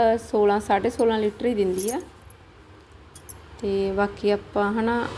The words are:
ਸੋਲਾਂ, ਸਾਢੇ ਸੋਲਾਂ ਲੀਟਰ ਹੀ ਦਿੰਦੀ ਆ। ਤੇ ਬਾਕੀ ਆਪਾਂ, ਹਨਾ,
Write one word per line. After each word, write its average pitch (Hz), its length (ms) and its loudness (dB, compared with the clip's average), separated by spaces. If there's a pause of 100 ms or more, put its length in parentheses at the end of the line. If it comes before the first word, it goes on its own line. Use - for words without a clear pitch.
(180)
ਸੋਲਾਂ, 208 420 2
ਸਾਢੇ 208 300 0
ਸੋਲਾਂ 226 300 2
ਲੀਟਰ 208 260 -2
ਹੀ 240 80 2
ਦਿੰਦੀ 196 360 0
ਆ। 277 120 -4 (1600)
ਤੇ 196 300 0
ਬਾਕੀ 202 380 0
ਆਪਾਂ, 202 440 0
ਹਨਾ, 233 340 0 (100)